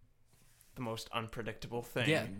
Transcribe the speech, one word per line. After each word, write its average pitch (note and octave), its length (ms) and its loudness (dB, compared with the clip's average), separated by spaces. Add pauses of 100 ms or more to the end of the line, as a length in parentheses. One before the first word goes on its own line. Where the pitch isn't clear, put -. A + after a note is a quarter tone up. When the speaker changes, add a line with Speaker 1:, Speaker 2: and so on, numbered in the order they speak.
(760)
Speaker 1:
The C3 60 -4
most A2+ 300 -2
unpredictable A#2 720 -2
thing B2 260 2
Speaker 2:
Yeah, D3+ 180 6 (140)